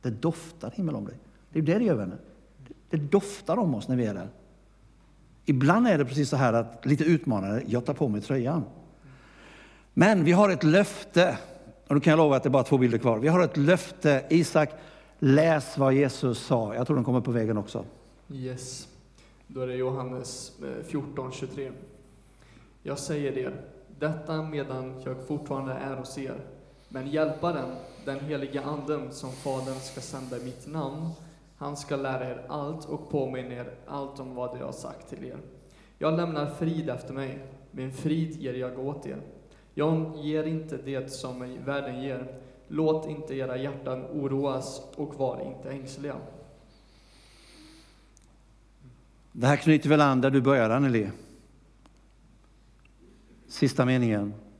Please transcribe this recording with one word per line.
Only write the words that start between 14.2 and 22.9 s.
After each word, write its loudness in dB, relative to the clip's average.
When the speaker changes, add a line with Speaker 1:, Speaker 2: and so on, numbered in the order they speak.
Speaker 1:
Isak, 4
läs 4
vad 6
Jesus 2
sa. 0
Jag -2
tror 2
den 2
kommer 2
på -2
vägen 0
också. -6
Speaker 2:
Yes. -10
Då -10
är -2
det -4
Johannes, -6
eh, -8
fjorton -6
tjugotre. -8
"Jag -6